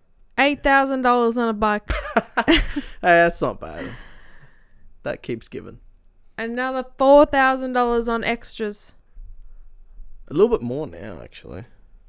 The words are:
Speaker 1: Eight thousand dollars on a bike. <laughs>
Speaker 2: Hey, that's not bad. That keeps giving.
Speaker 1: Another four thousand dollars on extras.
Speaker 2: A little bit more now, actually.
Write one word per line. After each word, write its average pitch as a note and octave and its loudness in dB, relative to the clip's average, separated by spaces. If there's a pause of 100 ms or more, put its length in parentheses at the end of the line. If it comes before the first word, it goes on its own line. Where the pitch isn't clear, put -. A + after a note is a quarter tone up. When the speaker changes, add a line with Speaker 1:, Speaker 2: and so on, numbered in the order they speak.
(380)
Speaker 1:
Eight C#4 2
thousand C4+ 4
dollars A#3+ 2
on A#3+ 0
a A3+ -2
bike. G#3 -2
<laughs> - -6 (1000)
Speaker 2:
Hey, F3+ 4
that's E3+ 2
not A#2+ -4
bad. D#2+ -12 (1080)
That C3+ -8
keeps A2+ -8
giving. - -16 (580)
Speaker 1:
Another B3+ -6 (120)
four C#4+ 8
thousand C4 0
dollars A#3+ 0
on A3+ -2
extras. A3+ -8 (1300)
Speaker 2:
A - -12
little G3 4
bit A3 -2
more C3 -6
now, F2 -14
actually. D#2 -16 (460)